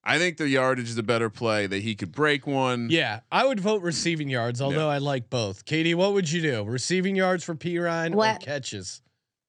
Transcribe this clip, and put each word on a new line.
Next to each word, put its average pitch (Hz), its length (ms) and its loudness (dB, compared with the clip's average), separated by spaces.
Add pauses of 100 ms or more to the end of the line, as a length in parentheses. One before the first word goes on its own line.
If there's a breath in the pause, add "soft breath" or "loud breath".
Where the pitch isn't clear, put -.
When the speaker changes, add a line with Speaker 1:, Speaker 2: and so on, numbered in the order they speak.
Speaker 1:
I 123 140 2
think 170 200 2
the 156 120 0
yardage 131 400 2
is 113 80 -4
a 117 60 -2
better 113 260 2
play, 107 380 0
that 98 160 -2
he 110 100 -4
could 101 180 -6
break 143 360 0
one. 127 420 0
Speaker 2:
Yeah, 135 300 0 (120)
I 202 140 4
would 262 140 2
vote 208 240 0
receiving 160 460 -2
yards, 120 300 -2
although 143 300 0
Speaker 1:
Yeah. 147 60 0
Speaker 2:
I - 20 -2
like 139 320 -2
both. 107 360 -4
Katie, 160 280 0
what 190 200 2
would 190 180 0
you 170 100 0
do? 131 220 0
Receiving 180 520 0
yards 185 280 2
for 175 100 -6
Perine 170 600 -2
or 196 40 2
Speaker 3:
What? 214 240 2
Speaker 2:
catches? 123 600 -8 (460)